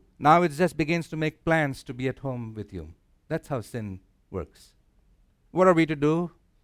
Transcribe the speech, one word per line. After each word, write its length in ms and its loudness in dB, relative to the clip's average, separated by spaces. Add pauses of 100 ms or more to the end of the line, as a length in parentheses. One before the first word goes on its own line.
(160)
Now 260 6
it 100 0
just 240 0
begins 320 -2
to 80 -10
make 280 -6
plans 380 0
to 100 -14
be 140 -6
at 140 -4
home 340 -8
with 180 -12
you. 220 -12 (320)
That's 220 -8
how 140 -4
sin 360 -10 (320)
works. 440 -12 (760)
What 160 4
are 80 8
we 120 4
to 100 -4
do? 340 0 (340)